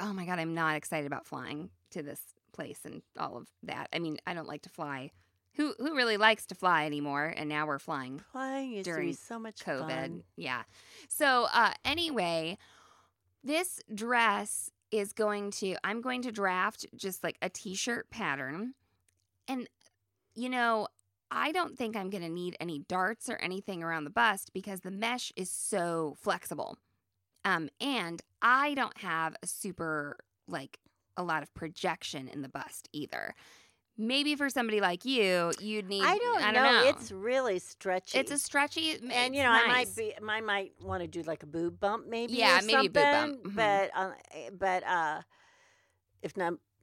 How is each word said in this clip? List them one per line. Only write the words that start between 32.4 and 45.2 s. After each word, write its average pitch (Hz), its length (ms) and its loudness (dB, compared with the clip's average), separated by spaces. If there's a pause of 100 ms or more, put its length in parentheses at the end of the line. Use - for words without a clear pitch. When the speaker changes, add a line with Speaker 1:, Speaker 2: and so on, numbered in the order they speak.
Speaker 1:
the 135 60 -8
bust - 440 -12
either. - 420 -6 (640)
Maybe 277 380 2
for 277 140 0
somebody 220 300 2
like 180 240 2
you, 185 540 4
you'd 208 300 -4
need, 196 160 0
Speaker 2:
I 359 140 6
don't 466 240 2
Speaker 1:
I 349 100 4
don't 254 100 6
Speaker 2:
know. 277 80 8 (120)
Speaker 1:
know. 262 80 8
Speaker 2:
It's 226 200 -4
really 214 480 0
stretchy. - 600 -2
Speaker 1:
It's 269 120 2
a 285 80 -2
stretchy, 294 540 0
Speaker 2:
And, - 180 -6
Speaker 1:
it's 247 260 2
Speaker 2:
you 285 60 2
know, 247 80 6
I 233 160 8
Speaker 1:
nice. 247 300 4
Speaker 2:
might - 0 -
be, 220 180 -4 (140)
I 214 140 0
might 202 380 -2
wanna 185 280 -4
do, 165 140 -6
like, 156 200 -4
a 151 40 -14
boob 170 340 -4
bump 214 260 0
maybe 233 280 -4
Speaker 1:
Yeah, 196 260 8
Speaker 2:
or - 20 4
Speaker 1:
maybe 226 240 6
a - 40 -4
boob 285 120 6
Speaker 2:
something, 294 300 6 (100)
Speaker 1:
bump. - 40 -
Mm-hmm. 202 100 -6
Speaker 2:
but, 202 400 4
uh, 190 160 -2 (400)
but, 185 320 0
uh, 160 380 2 (1000)